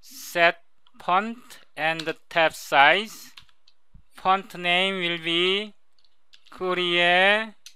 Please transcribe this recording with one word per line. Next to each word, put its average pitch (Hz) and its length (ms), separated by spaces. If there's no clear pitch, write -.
set - 560
font 214 580
and 160 400
tab 160 240
size. 160 800
Font 190 460
name 180 420
will 170 240
be 185 480
Courier, 180 1040